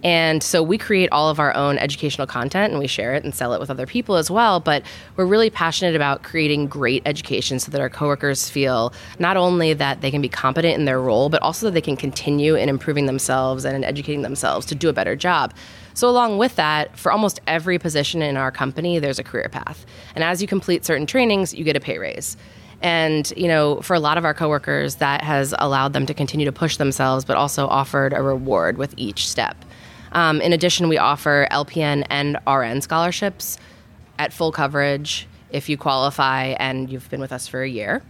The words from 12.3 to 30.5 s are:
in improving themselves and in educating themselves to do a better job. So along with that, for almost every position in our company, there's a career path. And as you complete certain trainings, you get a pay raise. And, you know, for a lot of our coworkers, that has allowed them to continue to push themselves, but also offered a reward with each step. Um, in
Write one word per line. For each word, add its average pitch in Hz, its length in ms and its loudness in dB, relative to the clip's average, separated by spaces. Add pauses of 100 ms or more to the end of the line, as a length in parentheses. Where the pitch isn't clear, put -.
in 123 140 2
improving 143 380 0
themselves 131 580 0
and 135 100 -2
in 135 100 -2
educating 143 360 -4
themselves 110 460 -2
to - 80 -4
do 151 160 0
a - 20 0
better 95 240 0
job. 156 380 0 (400)
So 240 160 2
along 240 260 2
with 240 200 2
that, 151 400 0
for - 140 0
almost 208 360 2
every 170 320 0
position 156 420 -2
in 147 160 0
our 131 160 -2
company, 156 460 -2
there's 143 200 -2
a - 60 -8
career - 260 -6
path. - 360 -10 (280)
And 156 80 -2
as 175 200 0
you 208 40 -4
complete 185 380 0
certain 151 220 0
trainings, 208 480 2
you 165 100 -8
get 151 100 2
a 143 60 0
pay 87 180 -6
raise. - 380 -8 (460)
And, 160 520 0
you 175 140 0
know, 151 320 4
for - 160 0
a 165 40 2
lot 151 180 2
of 170 80 -2
our 151 80 2
coworkers, 143 600 0
that 143 260 0
has 143 360 0
allowed 139 360 2
them 139 120 2
to 151 80 -4
continue 151 300 0
to 139 80 0
push 156 240 -2
themselves, 131 480 0
but - 140 0
also 143 280 0
offered 139 460 0
a 135 100 0
reward 127 540 2
with 139 220 -6
each 101 280 -4
step. - 300 -4 (560)
Um, 160 280 2
in 175 140 2